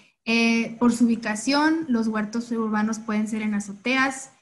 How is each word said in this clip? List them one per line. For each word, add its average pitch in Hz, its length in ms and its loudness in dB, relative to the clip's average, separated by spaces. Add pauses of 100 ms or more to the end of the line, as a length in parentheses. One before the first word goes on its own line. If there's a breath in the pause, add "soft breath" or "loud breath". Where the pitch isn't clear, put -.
(280 loud breath)
Eh, 226 520 2
por 240 120 6
su 240 140 2
ubicación, 269 800 0
los 226 200 0
huertos 214 440 -4
urbanos 214 460 -2
pueden 214 300 -2
ser 214 160 -4
en 214 100 -2
azoteas, 247 800 -2 (100)